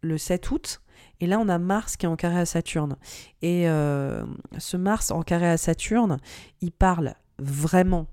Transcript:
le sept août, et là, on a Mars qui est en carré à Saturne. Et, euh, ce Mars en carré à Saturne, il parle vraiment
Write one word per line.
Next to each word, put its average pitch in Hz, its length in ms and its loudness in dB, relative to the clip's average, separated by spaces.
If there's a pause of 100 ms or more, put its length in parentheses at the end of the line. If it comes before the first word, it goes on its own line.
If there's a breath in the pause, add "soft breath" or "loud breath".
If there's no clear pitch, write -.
le 160 180 -2
sept - 320 -2
août, - 320 -6 (380 soft breath)
et 175 80 0
là, 196 100 2
on 226 100 2
a 175 100 2
Mars 190 380 -2
qui - 100 -2
est - 20 2
en 165 80 0
carré 175 240 0
à 170 60 0
Saturne. 151 500 -2 (440 loud breath)
Et, 175 280 2
euh, 143 560 0 (340)
ce - 180 -6
Mars 196 360 0
en 165 100 -2
carré 170 260 2
à 165 80 4
Saturne, 180 640 2 (420 loud breath)
il 175 120 -4
parle 170 420 2 (240)
vraiment 160 760 2